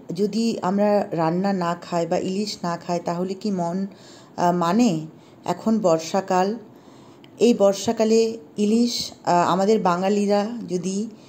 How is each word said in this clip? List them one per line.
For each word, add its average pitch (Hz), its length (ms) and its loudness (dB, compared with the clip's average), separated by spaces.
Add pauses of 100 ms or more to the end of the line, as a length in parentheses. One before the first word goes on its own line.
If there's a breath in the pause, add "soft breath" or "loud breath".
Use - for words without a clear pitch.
(140)
যদি 208 480 -2
আমরা 202 500 2
রান্না 175 420 0
না 175 280 -2
খাই 170 240 -2
বা 165 120 0
ইলিশ 202 460 -4
না 170 140 -4
খাই, 175 280 -4
তাহলে 175 280 -4
কি 202 180 -6
মন, 185 360 -4 (500 loud breath)
আহ, 175 180 2
মানে? 175 500 2 (400 loud breath)
এখন 214 340 0
বর্ষাকাল, 185 760 0 (840 loud breath)
এই 233 140 6
বর্ষাকালে 220 840 2 (200)
ইলিশ, 226 540 0 (140)
আহ, 175 240 4
আমাদের 190 300 2
বাঙালিরা 202 680 2 (200)
যদি, 185 400 -4 (220 loud breath)